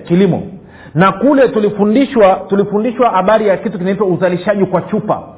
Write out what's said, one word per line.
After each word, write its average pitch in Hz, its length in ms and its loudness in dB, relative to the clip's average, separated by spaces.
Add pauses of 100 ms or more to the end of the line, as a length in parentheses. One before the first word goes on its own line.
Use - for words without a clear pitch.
kilimo. 175 400 2 (520)
Na 185 160 4
kule 269 360 2
tulifundishwa, 208 1040 2
tulifundishwa 214 600 0
habari 208 380 2
ya 180 100 2
kitu 208 200 -6
kinaitwa 190 300 -2
uzalishaji 180 580 0
kwa 180 160 -2
chupa. 160 420 -4 (140)